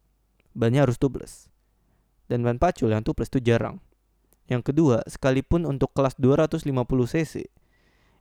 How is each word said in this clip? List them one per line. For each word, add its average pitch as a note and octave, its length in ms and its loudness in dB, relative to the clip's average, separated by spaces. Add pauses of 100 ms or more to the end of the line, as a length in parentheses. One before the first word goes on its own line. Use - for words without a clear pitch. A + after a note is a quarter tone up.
(580)
bannya B2 320 2
harus A#2+ 80 -2
tubeless. - 560 -6 (720)
Dan B2 160 -4
ban A#2+ 160 -2
pacul E3+ 320 0
yang G#2+ 160 0
tubeless C#3+ 240 -4
itu - 80 -4
jarang. A#2 400 0 (720)
Yang B2+ 240 -4
kedua, C#3+ 320 4
sekalipun C#3 640 -2
untuk C#3 240 -2
kelas C#3+ 240 0
dua C#3 260 4
ratus D#3 220 -2
lima C3 160 -2
puluh B2 240 0
C D#3+ 160 -2
C, - 240 -10 (760)